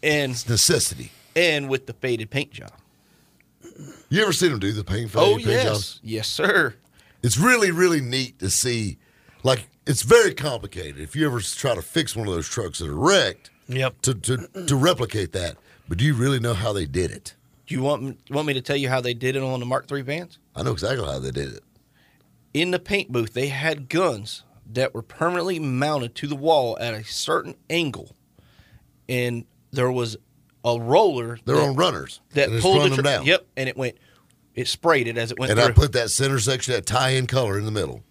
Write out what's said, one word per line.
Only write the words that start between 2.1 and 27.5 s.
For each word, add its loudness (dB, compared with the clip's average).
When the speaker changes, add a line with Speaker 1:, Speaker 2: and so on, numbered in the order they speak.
Speaker 1:
paint -4
job. -18
Speaker 2:
You 0
ever 2
seen 2
them -2
do -2
the -6
paint, -4
Speaker 1:
Oh, 6
Speaker 2:
faded -6
paint 2
Speaker 1:
yes. 2
Speaker 2:
jobs? -4
Speaker 1:
Yes, -6
sir. 2
Speaker 2:
It's 0
really, 4
really 2
neat -4
to -4
see. -2
Like, 2
it's 0
very 6
complicated. -8
If -12
you 2
ever 0
s-, -6
try 0
to -6
fix -4
one -4
of -2
those -4
trucks -6
that -6
are -6
wrecked, 2
Speaker 3:
Yep. -4
Speaker 2:
to, 0
to, -2
to 2
replicate 0
that. -4
But -4
do 2
you 4
really 0
know 0
how -2
they -2
did -2
it? -16
Speaker 1:
Do -8
you -2
want 0
m-, -10
want -2
me 0
to -2
tell -2
you 0
how 2
they -2
did -2
it -2
on -2
the -6
Mark -2
three -6
vans? -8
Speaker 2:
I -6
know -2
exactly -4
how -6
they -6
did -8
it. -20
Speaker 1:
In 0
the 0
paint -4
booth, -2
they -2
had -4
guns -2
that -2
were -8
permanently -2
mounted -2
to -8
the -4
wall 2
at -4
a -8
certain -4